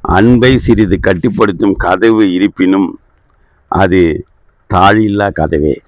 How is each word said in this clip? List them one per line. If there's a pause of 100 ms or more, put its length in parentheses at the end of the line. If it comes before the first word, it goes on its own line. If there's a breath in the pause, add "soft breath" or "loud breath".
அன்பை
சிறிது
கட்டுப்படுத்தும்
கதவு
இருப்பினும் (720)
அது (480)
தாழில்லா
கதவே. (120)